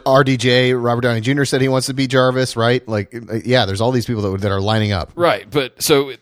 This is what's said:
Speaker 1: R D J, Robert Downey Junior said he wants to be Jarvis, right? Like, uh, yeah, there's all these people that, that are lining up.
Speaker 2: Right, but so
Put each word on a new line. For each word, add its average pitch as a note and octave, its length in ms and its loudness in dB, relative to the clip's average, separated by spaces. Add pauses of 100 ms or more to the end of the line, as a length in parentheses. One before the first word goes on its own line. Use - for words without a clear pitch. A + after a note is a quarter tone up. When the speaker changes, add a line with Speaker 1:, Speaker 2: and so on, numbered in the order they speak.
Speaker 1:
R C3+ 160 4
D C3 140 0
J, B2+ 360 2
Robert A#2+ 280 0
Downey A#2 200 0
Junior C#3 240 0
said C3 160 -2
he C3+ 60 2
wants C3 200 0
to C3+ 60 -6
be C3 140 -2
Jarvis, B2+ 480 0
right? A#2+ 320 0
Like, G#2 260 -4
uh, A2+ 320 -8
yeah, A#2+ 200 2
there's G2 160 -4
all A#2+ 100 2
these B2 160 -2
people A2 160 -4
that, F#2+ 180 -2
that G2+ 100 0
are G2 100 -2
lining G#2+ 300 0
up. F2+ 220 -4
Speaker 2:
Right, D#3 340 -2
but B2+ 360 -4
so C#3 380 2